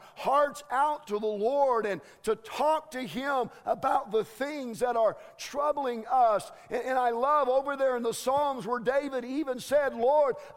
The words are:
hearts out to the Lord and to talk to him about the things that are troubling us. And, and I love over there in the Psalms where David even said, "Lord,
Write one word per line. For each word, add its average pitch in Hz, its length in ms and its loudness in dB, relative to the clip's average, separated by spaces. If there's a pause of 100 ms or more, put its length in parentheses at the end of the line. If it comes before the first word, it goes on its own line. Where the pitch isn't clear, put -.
(160)
hearts 285 560 0
out 294 360 0
to 208 120 -2
the 220 60 -4
Lord 226 600 2
and 190 140 -4 (240)
to 220 120 0
talk 302 560 -2
to 254 100 -8
him 254 480 -2 (160)
about 233 460 0
the 214 120 2
things 269 560 -8
that 240 160 0
are 220 220 2 (200)
troubling 277 720 -4
us. 233 400 4 (200)
And, 240 140 -2
and 262 140 -2
I 247 120 2
love 254 400 2
over 269 260 0
there 269 220 0
in 240 60 -4
the 233 100 0
Psalms 269 520 0
where 240 140 -2
David 262 460 -2
even 262 340 -4
said, 269 360 0
"Lord, 262 400 2 (220)